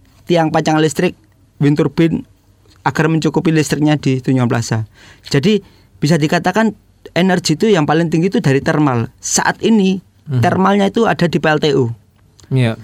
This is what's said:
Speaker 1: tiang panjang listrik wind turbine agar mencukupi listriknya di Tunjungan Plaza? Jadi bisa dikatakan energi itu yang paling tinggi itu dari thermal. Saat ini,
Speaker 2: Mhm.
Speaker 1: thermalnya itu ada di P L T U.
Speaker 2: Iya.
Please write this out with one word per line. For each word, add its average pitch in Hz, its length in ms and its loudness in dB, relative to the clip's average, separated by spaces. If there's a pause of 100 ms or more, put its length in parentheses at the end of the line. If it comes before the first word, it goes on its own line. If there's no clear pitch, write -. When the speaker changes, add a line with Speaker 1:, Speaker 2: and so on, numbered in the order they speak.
(260)
Speaker 1:
tiang 165 240 0
panjang 156 320 0
listrik 165 320 -2 (480)
wind 147 160 2
turbine 160 480 0 (600)
agar 147 200 0
mencukupi 160 480 0
listriknya 151 440 0
di 135 200 -2
Tunjungan 127 320 0
Plaza? 113 400 -4 (400)
Jadi 190 320 2 (400)
bisa 160 160 2
dikatakan 180 560 0 (420)
energi 175 420 0
itu 226 120 2
yang 170 160 2
paling 156 260 0
tinggi 170 180 0
itu 240 140 -2
dari 139 180 2
thermal. 135 480 0 (120)
Saat - 440 -4
ini, 190 360 2 (280)
Speaker 2:
Mhm. 127 160 0
Speaker 1:
thermalnya 190 440 2
itu 226 200 0
ada 170 160 0
di 165 160 -2
P 156 80 -4
L 151 100 2
T 151 140 0
U. 131 160 0 (640)
Speaker 2:
Iya. 120 300 0